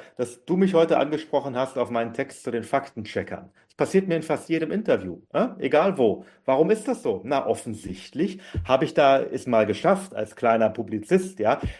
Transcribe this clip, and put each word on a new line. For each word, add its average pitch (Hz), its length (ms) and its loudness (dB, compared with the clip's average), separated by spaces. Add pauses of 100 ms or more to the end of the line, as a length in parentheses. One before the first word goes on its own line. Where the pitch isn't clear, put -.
(160)
dass - 300 -8
du 175 120 0
mich 190 160 2
heute 165 240 4
angesprochen 139 600 -2
hast 131 200 -4
auf 120 120 -2
meinen 117 240 -2
Text - 300 -8
zu 127 80 -6
den 113 120 -4
Faktencheckern. - 880 -6 (160)
Das - 80 -20
passiert 190 320 0
mir 170 80 0
in 156 80 -4
fast - 260 -4
jedem 160 220 -2
Interview, 110 500 -2 (120)
äh? 202 140 0 (120)
Egal 151 380 2
wo. 113 280 2 (200)
Warum 151 260 4
ist 220 160 -2
das 247 160 -4
so? 104 220 -2
Na, 139 200 0
offensichtlich 120 920 -6 (260)
habe 139 200 2
ich - 80 -8
da 135 280 4
es - 260 -8
mal 113 180 4
geschafft, 160 500 0
als 107 220 -8
kleiner 113 320 4
Publizist, 117 720 -2
ja, 110 200 2 (200)